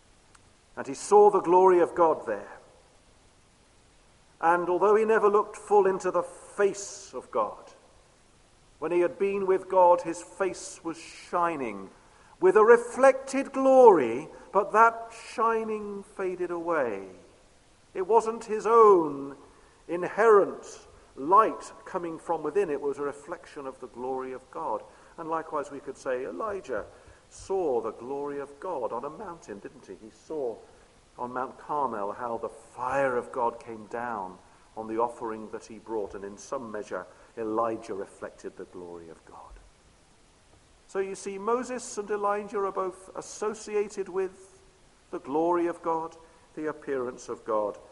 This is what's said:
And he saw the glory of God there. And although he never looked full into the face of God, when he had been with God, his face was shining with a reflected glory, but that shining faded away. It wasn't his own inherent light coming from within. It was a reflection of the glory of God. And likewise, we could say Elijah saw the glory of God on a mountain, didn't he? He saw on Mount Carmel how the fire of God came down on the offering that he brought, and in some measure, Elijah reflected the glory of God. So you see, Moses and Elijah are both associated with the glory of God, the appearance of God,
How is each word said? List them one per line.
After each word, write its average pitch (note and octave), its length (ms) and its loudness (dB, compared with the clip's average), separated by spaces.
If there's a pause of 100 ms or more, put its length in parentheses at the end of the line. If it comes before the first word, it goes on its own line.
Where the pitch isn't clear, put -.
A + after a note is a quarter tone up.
(760)
And A#2+ 100 -10
he C3+ 80 -8
saw G#3 360 6
the F#3+ 100 4
glory F3+ 380 6
of E3 160 2
God D#3+ 320 2
there. G2+ 320 -8 (1800)
And F3 300 2
although F3+ 260 4
he A3 120 4
never G#3 240 4
looked G#3 260 0
full G3+ 300 4
into F#3 240 -2
the F3 120 0
face - 920 -6
of B2 160 -12
God, G#2 420 -4 (1040)
when D#3+ 140 -6
he F3 80 4
had F3 180 0
been G3 280 -2
with F#3 240 0
God, F3+ 320 6
his E3 200 -8
face - 600 -8
was E3 140 -10
shining C3+ 880 -6 (500)
with F#3 160 6
a G#3+ 80 8
reflected C4 880 6
glory, F#3+ 800 8 (240)
but G3+ 200 2
that A3+ 380 6 (220)
shining A3 680 -4
faded F3+ 480 -6
away. D3 580 -4 (840)
It F#3 120 -4
wasn't A3 380 0
his G3+ 220 -6
own D#3+ 720 6 (500)
inherent F3+ 1000 2 (300)
light F3 560 2 (140)
coming E3+ 320 -8
from D#3+ 240 -6
within. D#3+ 260 0
It C#3+ 140 -4
was C#3 160 -4
a D3 40 -8
reflection C#3+ 640 -10
of C3 140 -14
the B2 80 -14
glory C3 440 -8
of B2 180 -16
God. C#3 320 -6 (340)
And D#3+ 140 -12
likewise, D#3 400 -6
we C#3 100 -14
could C3+ 160 -12
say B2+ 300 -6
Elijah D#3 580 -8 (460)
saw E3 500 -2
the G#2+ 120 -6
glory C#3+ 460 -10
of C#3 220 -14
God C#3 320 -6
on B2 140 -8
a C#3+ 40 -10
mountain, E3+ 500 -14
didn't - 260 -20
he? G2 80 -16
He G#2 160 -20
saw C3 460 -8 (640)
on A#2+ 140 -8
Mount B2+ 260 -8
Carmel A#2 540 -4
how A#2 240 -6
the A2 140 -8
fire B2+ 640 -4
of A#2+ 160 -6
God A#2 260 -4
came A2 280 -16
down A2 500 -8 (400)
on A2 100 -10
the A2 120 -6
offering A2+ 500 -6
that G#2+ 160 -14
he A2 140 -18
brought, G2+ 360 -8
and G2 80 -14
in G2+ 140 -14
some A#2+ 340 -12
measure, G2+ 360 -10 (320)
Elijah A2 560 -4
reflected F#2+ 640 -12
the F#2 80 -14
glory F2 420 -16
of D#2+ 160 -20
God. - 160 -20 (1500)
So - 100 -8
you G3 160 -6
see, G3 240 -10
Moses A#3+ 580 -4
and G#3 140 -8
Elijah G#3 480 -4
are G3 120 -2
both F#3+ 460 -8
associated G#3 920 -6
with F#3 500 -8 (500)
the - 100 -8
glory E3 460 0
of E3+ 160 -8
God, E3 320 -6 (400)
the D#3 120 -10
appearance C3 640 -6
of A2+ 160 -12
God, G#2+ 320 -2 (140)